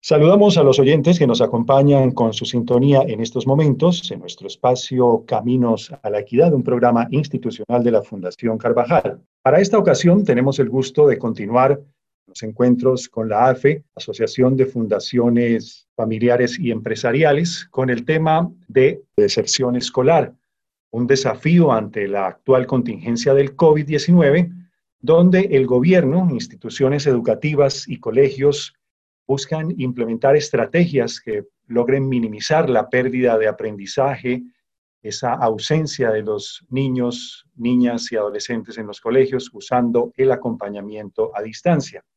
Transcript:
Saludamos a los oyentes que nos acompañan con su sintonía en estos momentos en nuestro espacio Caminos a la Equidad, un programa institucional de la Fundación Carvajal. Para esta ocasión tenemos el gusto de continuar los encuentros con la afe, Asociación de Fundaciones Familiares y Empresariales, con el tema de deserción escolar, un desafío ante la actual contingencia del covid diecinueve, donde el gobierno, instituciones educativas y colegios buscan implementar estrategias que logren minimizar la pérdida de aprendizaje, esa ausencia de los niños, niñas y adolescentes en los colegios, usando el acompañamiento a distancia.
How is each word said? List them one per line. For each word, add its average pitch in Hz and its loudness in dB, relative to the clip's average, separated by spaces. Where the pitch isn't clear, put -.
Saludamos 175 6
a - 4
los 139 6
oyentes 147 4
que 156 2
nos 120 2
acompañan 135 2
con 113 -2
su 113 -8
sintonía 127 2
en 113 -6
estos 117 -6
momentos 151 0
en 95 -10
nuestro 90 -18
espacio 123 0
Caminos 117 -2
a 104 -8
la 104 -2
Equidad, 147 2
un 131 0
programa 120 0
institucional 120 -4
de 120 2
la 107 2
Fundación 107 -8
Carvajal. 120 0
Para 143 4
esta 196 2
ocasión 175 4
tenemos 131 0
el 120 2
gusto 131 2
de 131 4
continuar 123 0
los - -18
encuentros 123 0
con 110 -6
la 113 4
afe, 139 0
Asociación 127 -2
de 131 2
Fundaciones 117 -2
Familiares 120 0
y 127 -4
Empresariales, 131 -2
con 131 -2
el 120 -4
tema 160 0
de - 2
deserción 117 0
escolar, 131 0
un 120 -4
desafío 139 2
ante 107 -2
la 98 -2
actual 127 0
contingencia 117 -2
del 139 2
covid 151 2
diecinueve, 165 2
donde 175 4
el 131 2
gobierno, 156 2
instituciones 135 -4
educativas 135 0
y - -10
colegios 135 0
buscan 156 -4
implementar 123 -2
estrategias 139 -2
que 104 -10
logren 123 -2
minimizar 127 -2
la 110 0
pérdida 127 0
de 110 0
aprendizaje, 123 -4
esa 117 -6
ausencia 120 -2
de 107 -2
los 104 -8
niños, 127 -6
niñas 120 -2
y 113 -4
adolescentes 104 -6
en 110 -10
los 101 -18
colegios, 131 0
usando 120 -2
el 131 0
acompañamiento 107 -8
a 104 -8
distancia. 123 -4